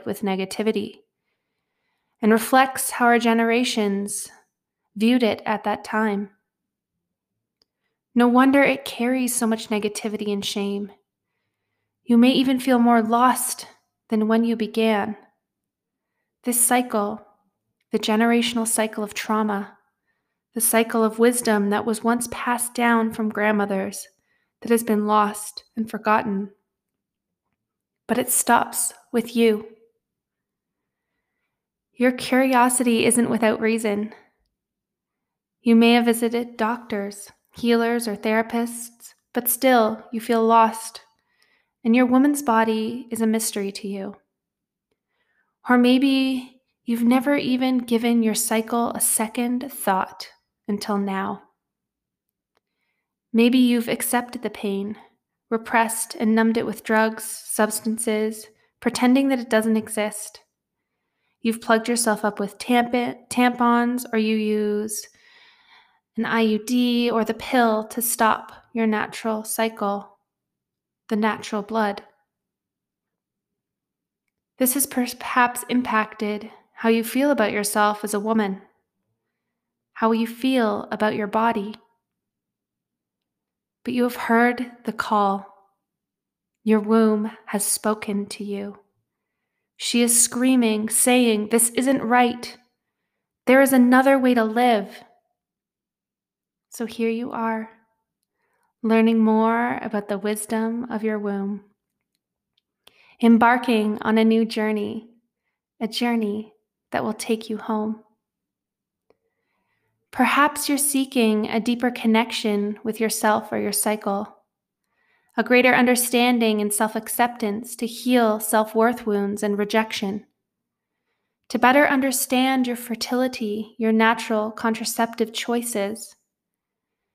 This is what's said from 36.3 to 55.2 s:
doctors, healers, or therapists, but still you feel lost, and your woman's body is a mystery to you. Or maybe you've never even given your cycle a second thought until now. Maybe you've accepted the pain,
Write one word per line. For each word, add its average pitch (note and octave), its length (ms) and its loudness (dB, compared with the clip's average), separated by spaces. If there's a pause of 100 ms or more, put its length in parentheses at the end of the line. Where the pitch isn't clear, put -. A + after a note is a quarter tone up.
doctors, G#3+ 760 -6 (240)
healers, A#3 520 0
or G#3 80 -4
therapists, A3+ 1000 -4 (200)
but B3 160 -4
still A3+ 600 2
you A3 100 -6
feel A3+ 220 0
lost, A3+ 580 2 (840)
and A3+ 120 4
your B3+ 100 6
woman's C#4 360 4
body A3+ 720 0
is A3+ 100 -4
a A3+ 60 2
mystery A3 460 -2
to - 140 -12
you. G3 280 -10 (1500)
Or B3 80 6
maybe C4 840 2 (240)
you've A#3 180 -2
never B3+ 320 2
even B3+ 440 0
given A#3 440 0
your A3 120 0
cycle A3+ 560 -2
a - 100 -6
second B3 680 -4
thought - 580 -4 (380)
until G#3 300 -4
now. G3 440 -6 (1900)
Maybe A#3+ 240 6
you've A#3+ 300 4
accepted A#3+ 560 -4
the G#3+ 60 -6
pain, G3+ 480 -6 (520)